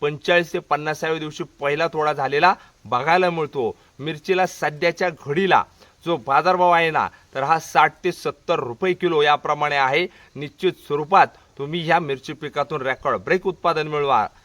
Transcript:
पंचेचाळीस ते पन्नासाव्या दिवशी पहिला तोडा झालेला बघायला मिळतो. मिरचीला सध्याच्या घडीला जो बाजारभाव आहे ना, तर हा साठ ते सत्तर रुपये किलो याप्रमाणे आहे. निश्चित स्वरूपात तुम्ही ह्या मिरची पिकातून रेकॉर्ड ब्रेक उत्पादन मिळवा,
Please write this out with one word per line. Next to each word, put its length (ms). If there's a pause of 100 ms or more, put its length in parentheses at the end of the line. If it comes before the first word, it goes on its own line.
पंचेचाळीस 520
ते 60
पन्नासाव्या 600
दिवशी 240 (160)
पहिला 280
तोडा 260
झालेला 400 (320)
बघायला 440
मिळतो. 460 (240)
मिरचीला 460
सध्याच्या 640 (160)
घडीला 380 (420)
जो 120
बाजारभाव 540
आहे 200
ना, 160 (280)
तर 80
हा 160
साठ 340 (100)
ते 80
सत्तर 480
रुपये 340
किलो 280
याप्रमाणे 540
आहे. 320 (280)
निश्चित 360 (160)
स्वरूपात 400 (300)
तुम्ही 220
ह्या 200
मिरची 340
पिकातून 480
रेकॉर्ड 360
ब्रेक 300
उत्पादन 400
मिळवा, 400 (180)